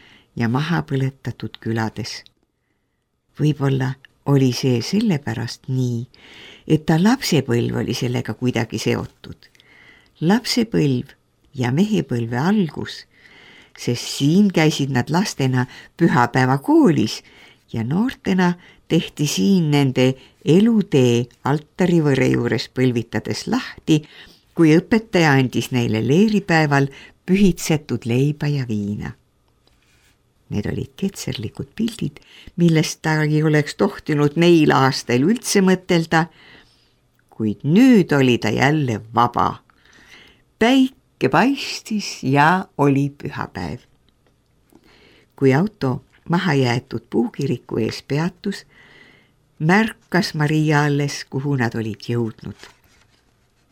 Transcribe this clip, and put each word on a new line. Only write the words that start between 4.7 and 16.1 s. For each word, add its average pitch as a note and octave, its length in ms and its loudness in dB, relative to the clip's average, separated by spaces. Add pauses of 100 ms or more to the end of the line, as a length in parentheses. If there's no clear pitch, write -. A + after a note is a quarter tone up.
sellepärast C#3 840 -4
nii, B2+ 400 -4 (580)
et D#3 200 0
ta D#3+ 160 2
lapsepõlv A#2+ 760 0
oli A#2+ 180 -4
sellega A#2+ 400 -6
kuidagi A#2 440 -4
seotud. - 580 -6 (840)
Lapsepõlv D#3+ 920 0 (400)
ja B2+ 160 -2
mehepõlve C3+ 680 -2
algus, F3+ 680 -4 (720)
sest - 280 -6 (120)
siin F3 320 2
käisid D3+ 400 0
nad B2 200 -2
lastena C3 560 -2 (300)
pühapäevakoolis C#3 1300 2 (500)